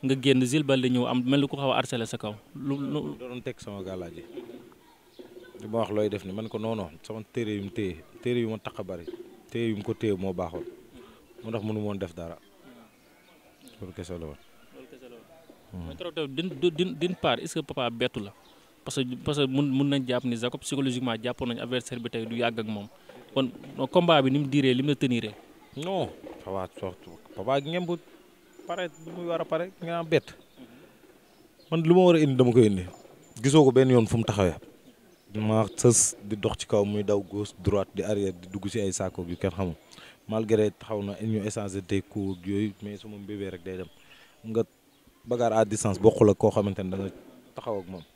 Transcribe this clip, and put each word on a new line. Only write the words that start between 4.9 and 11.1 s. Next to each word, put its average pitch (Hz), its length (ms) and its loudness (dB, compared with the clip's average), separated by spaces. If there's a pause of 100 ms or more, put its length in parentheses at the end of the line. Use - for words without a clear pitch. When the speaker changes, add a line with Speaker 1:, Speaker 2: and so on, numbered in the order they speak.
Speaker 2:
Di 107 80 -12
ma 110 140 -2
wax 98 100 -2
looy 104 180 0
def 98 160 -8
ni 95 60 -10
man 107 160 -8
ko 113 120 -8
non 113 180 -4
non 90 140 -8 (120)
sama 110 160 -10 (140)
téere 113 240 -4
yu 98 60 -6
mu 98 80 -10
téye, 90 320 -6 (180)
téere 123 180 0
yu 113 100 -2
ma 110 80 -6
taq - 220 -12
a 107 40 -8
bari, 90 220 -10 (460)
téere 117 200 -2
yu 107 60 -2
mu 104 60 -8
ko 113 100 -4
téye 107 220 0
moo 95 180 -4
baaxoon. 87 300 -6 (800)